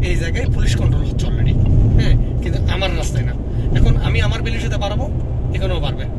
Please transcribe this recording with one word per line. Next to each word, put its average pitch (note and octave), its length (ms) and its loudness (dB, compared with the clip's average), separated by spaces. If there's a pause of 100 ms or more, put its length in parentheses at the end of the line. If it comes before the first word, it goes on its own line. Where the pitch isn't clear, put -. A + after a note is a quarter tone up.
এই - 140 0
জায়গায় - 240 -2 (100)
পুলিশ - 240 2
কন্ট্রোল - 300 2
হচ্ছে - 200 -2
already, - 240 2 (440)
হ্যাঁ, - 160 4 (280)
কিন্তু - 160 -2 (160)
আমার - 160 -2 (100)
রাস্তায় - 280 -2
না। - 60 -4 (440)
এখন - 140 4 (160)
আমি A#3+ 180 2
আমার G#3 200 0
ভেলোসিটিতে G#3+ 380 -2
বাড়াবো, G#3+ 200 -2 (520)
এখানেও D3 300 -2
বাড়বে - 180 -4 (140)